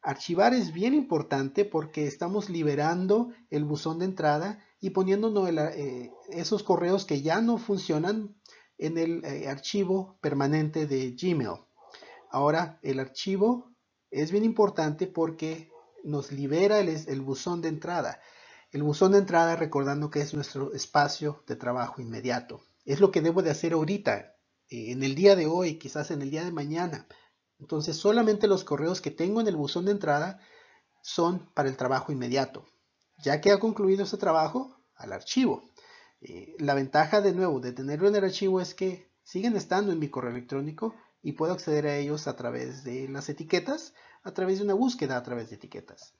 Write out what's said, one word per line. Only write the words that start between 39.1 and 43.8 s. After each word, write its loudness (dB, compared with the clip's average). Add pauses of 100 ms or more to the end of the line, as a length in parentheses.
siguen -2
estando 0
en 0
mi -2
correo -6
electrónico -6 (260)
y -8
puedo -2
acceder 0
a 0
ellos -4
a -6
través -8
de -8
las -10
etiquetas, -4 (300)